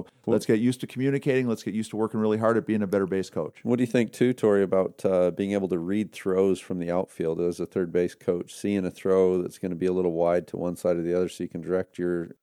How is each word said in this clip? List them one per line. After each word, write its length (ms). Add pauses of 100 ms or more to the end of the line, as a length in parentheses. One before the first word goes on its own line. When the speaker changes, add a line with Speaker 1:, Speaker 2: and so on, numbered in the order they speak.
(260)
Speaker 1:
Well 80
Speaker 2:
let's 120
get 140
used 220
to 60
communicating. 600
Let's 160
get 100
used 180
to 40
working 240
really 180
hard 200
at 80
being 160
a 60
better 200
base 220
coach. 340
Speaker 1:
What 140
do 60
you 40
think, 240
too, 220
Tori, 280
about, 440
uh, 260
being 220
able 160
to 100
read 320
throws 480
from 200
the 120
outfield 480
as 220
a 40
third 280
base 220
coach, 380
seeing 320
a 60
throw 500
that's 180
gonna 160
be 100
a 80
little 180
wide 360
to 100
one 180
side 220
or 60
the 120
other 140
so 140
you 60
can 120
direct 360
your, 340 (120)